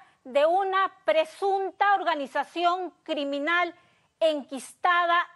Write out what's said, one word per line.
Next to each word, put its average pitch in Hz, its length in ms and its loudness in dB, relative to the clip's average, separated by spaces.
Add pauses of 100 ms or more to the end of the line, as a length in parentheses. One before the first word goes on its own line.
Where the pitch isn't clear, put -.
(240)
de 277 220 2
una 381 480 2 (100)
presunta 381 920 0
organización 339 1000 -2 (100)
criminal 311 680 -2 (460)
enquistada 330 1160 0